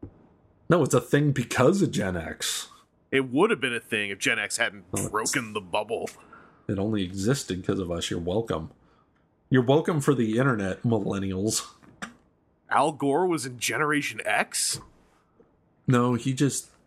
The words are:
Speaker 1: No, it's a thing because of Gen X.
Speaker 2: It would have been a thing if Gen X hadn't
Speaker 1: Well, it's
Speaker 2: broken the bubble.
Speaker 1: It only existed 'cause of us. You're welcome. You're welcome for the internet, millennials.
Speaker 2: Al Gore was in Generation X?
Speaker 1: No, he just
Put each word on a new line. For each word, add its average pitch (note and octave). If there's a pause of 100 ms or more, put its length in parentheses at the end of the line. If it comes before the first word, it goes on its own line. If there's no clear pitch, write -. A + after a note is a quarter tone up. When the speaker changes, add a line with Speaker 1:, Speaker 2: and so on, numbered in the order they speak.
(680)
Speaker 1:
No, E3+
it's C3
a B2
thing C#3+
because C3+
of B2+
Gen F#2+
X. - (420)
Speaker 2:
It C3
would E3
have E3
been B2
a A2+
thing G#2
if G2
Gen A#2+
X G2+
hadn't G#2
Speaker 1:
Well, G2+
it's F#2
Speaker 2:
broken A2
the G#2+
bubble. G#2 (600)
Speaker 1:
It G2+
only G#2
existed F#2+
'cause G2
of F2
us. -
You're G2
welcome. F2 (800)
You're C3
welcome D3+
for C#3
the A2+
internet, A2
millennials. G2+ (1080)
Speaker 2:
Al C#3+
Gore C#3+
was D#3
in B2+
Generation C#3+
X? - (1040)
Speaker 1:
No, B2
he C3
just C3+ (160)